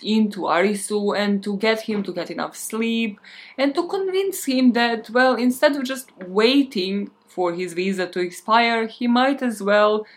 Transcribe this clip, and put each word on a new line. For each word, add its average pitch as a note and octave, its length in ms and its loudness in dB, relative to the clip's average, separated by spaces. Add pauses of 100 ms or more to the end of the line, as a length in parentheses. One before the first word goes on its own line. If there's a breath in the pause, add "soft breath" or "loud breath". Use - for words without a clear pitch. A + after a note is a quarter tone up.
into G#3 380 0
Arisu, G3+ 760 0
and G3+ 280 0
to G#3 100 -4
get A3 280 0
him G3+ 200 -4
to F#3+ 80 -8
get F3 180 -8
enough D#3+ 280 -8
sleep, A3+ 600 -4 (400 loud breath)
and C#4+ 180 0
to F4 120 -2
convince F#4+ 560 -4
him B3+ 300 4
that, A#3 360 -2
well, B3+ 260 4
instead B3+ 420 2
of C4 80 -4
just B3+ 260 -8 (160)
waiting G3+ 840 2 (160)
for F3 260 -2
his F3 200 -6
visa F#3 340 -2
to F3+ 120 -6
expire, A3 680 0
he A#3+ 200 -6
might C4 340 2
as A3 220 -4
well G#3 420 2 (120)